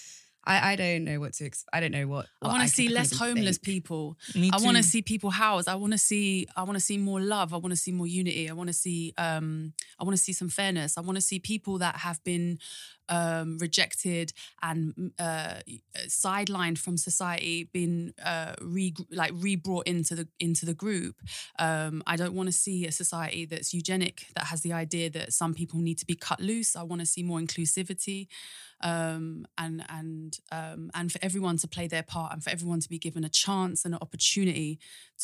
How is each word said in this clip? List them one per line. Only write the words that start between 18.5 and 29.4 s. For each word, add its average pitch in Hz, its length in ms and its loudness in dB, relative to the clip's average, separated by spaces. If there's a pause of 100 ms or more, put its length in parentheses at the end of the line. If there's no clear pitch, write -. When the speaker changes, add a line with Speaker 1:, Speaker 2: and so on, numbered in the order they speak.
Speaker 2:
re-, 180 340 0 (180)
like, 165 220 0
re-brought 180 520 0
into 175 300 0
the, 170 100 -6 (140)
into 165 260 2
the 165 80 0
group. 185 460 -4 (400)
Um, 156 440 0
I 170 120 0
don't 180 180 0
wanna 185 180 0
see 180 340 0
a 160 60 -6
society 170 520 -2
that's 160 280 -6
eugenic, 185 640 -2
that - 120 -2
has 156 160 -4
the 170 100 -2
idea 165 380 -2
that 160 220 -6
some 165 220 2
people 165 240 -4
need 165 200 2
to - 80 -8
be 170 100 0
cut - 240 -2
loose. 220 340 0
I 170 80 -4
wanna 170 240 -4
see 180 160 0
more 175 160 0
inclusivity, 180 880 -2 (540)
um, 160 680 -4 (120)